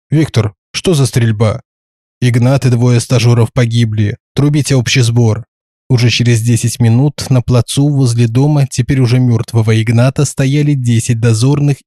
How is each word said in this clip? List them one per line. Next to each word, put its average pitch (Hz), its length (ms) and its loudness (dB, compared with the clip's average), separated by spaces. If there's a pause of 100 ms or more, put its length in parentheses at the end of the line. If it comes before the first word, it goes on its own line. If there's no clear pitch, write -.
«Виктор, 131 460 -2 (180)
что - 200 -2
за 139 120 2
стрельба?» 113 560 -2 (600)
«Игнат 123 440 2
и 131 40 2
двое 120 320 2
стажёров 117 500 0
погибли. 113 640 -2 (160)
Трубите 143 420 0
общий 131 260 0
сбор». 117 440 0 (440)
Уже 123 200 2
через 117 320 0
десять 117 380 -2
минут 120 500 0
на 127 120 0
плацу 127 480 0
возле 123 380 0
дома 139 420 0
теперь 131 300 -2
уже 127 200 2
мёртвого 113 640 0
Игната 120 440 0
стояли 147 480 0
десять 120 460 -2
дозорных 135 680 0